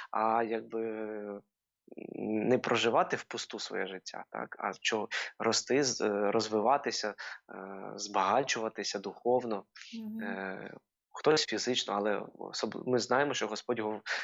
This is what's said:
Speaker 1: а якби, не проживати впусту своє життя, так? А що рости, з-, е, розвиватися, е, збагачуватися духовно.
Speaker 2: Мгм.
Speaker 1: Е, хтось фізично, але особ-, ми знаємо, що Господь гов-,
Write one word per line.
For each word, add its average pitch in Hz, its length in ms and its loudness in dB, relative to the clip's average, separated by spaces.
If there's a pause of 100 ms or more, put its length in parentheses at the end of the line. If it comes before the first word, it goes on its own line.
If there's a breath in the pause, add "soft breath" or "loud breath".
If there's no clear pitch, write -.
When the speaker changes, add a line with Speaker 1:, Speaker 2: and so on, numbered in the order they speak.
(100)
Speaker 1:
а 113 320 4
якби, 110 1000 -4 (760)
не 110 420 4
проживати 117 580 2
впусту - 420 -8
своє 98 280 -4
життя, - 440 -10
так? - 280 -8
А 98 140 -4
що - 360 -2 (300 loud breath)
рости, 123 460 4
з-, 120 160 0
е, 104 300 4
розвиватися, 110 840 2 (360 loud breath)
е, - 40 -12 (420)
збагачуватися 104 1000 0
духовно. 113 680 0 (300 loud breath)
Speaker 2:
Мгм. 220 260 -8
Speaker 1:
Е, 104 540 -6 (360)
хтось 151 360 4
фізично, 110 480 0
але 101 280 2 (160)
особ-, - 480 -4
ми 127 120 4
знаємо, 127 360 2
що 113 120 0
Господь 110 340 -2
гов-, 107 200 -2 (240 loud breath)